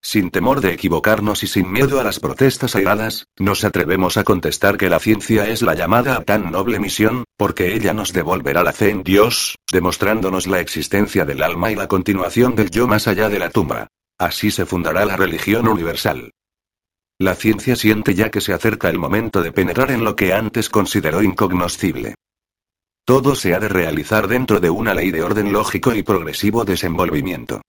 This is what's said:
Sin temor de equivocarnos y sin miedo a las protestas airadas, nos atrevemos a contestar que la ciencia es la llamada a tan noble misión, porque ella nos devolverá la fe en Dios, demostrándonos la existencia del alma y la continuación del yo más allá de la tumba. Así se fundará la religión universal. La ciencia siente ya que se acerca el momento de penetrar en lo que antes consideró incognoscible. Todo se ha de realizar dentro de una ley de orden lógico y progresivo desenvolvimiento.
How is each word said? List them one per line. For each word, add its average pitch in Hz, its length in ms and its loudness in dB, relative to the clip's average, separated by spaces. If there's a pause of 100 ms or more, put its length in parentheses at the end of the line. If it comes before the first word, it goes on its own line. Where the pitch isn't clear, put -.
Sin 90 300 -2
temor 127 300 2
de 95 120 2
equivocarnos 104 680 0
y - 40 -4
sin 92 240 0
miedo 135 300 2
a 123 40 -2
las 104 140 -4
protestas - 580 0
airadas, 104 500 0 (120)
nos 98 260 0
atrevemos 90 520 2
a 101 80 2
contestar 95 520 2
que 95 120 0
la 85 100 4
ciencia 107 500 2
es 113 140 -2
la 85 120 2
llamada 117 420 2
a 110 60 -4
tan 101 280 0
noble 101 300 -2
misión, 110 440 0 (120)
porque 95 380 0
ella 98 180 0
nos 104 200 -4
devolverá 85 500 0
la 78 100 2
fe 101 180 2
en 101 120 -4
Dios, 104 540 2 (140)
demostrándonos 92 760 0
la 92 140 0
existencia 95 640 -2
del 71 180 -4
alma 87 280 0
y 104 60 -2
la 98 120 -6
continuación 98 680 0
del 107 160 0
yo 120 180 0
más 107 180 2
allá 107 220 0
de 104 100 -2
la 87 120 -4
tumba. 67 380 -2 (300)
Así 90 320 -2
se 92 160 -2
fundará 87 380 0
la 98 120 -2
religión 95 520 0
universal. 82 640 -2 (920)
La 95 140 2
ciencia 110 400 0
siente 107 380 2
ya 107 160 0
que 101 100 -2
se 98 120 -4
acerca 107 360 0
el 87 100 0
momento 95 440 0
de 82 100 -4
penetrar 101 400 0
en 117 100 0
lo 107 140 -2
que 92 160 2
antes 107 360 -2
consideró 92 540 0
incognoscible. 87 960 -2 (880)
Todo 135 320 4
se 87 180 0
ha 95 60 0
de 107 80 -4
realizar 90 580 0
dentro 117 320 2
de 87 120 2
una 107 220 0
ley 90 200 0
de - 100 -2
orden 101 300 0
lógico 104 420 0
y 104 80 -2
progresivo 101 640 0
desenvolvimiento. 87 1040 -2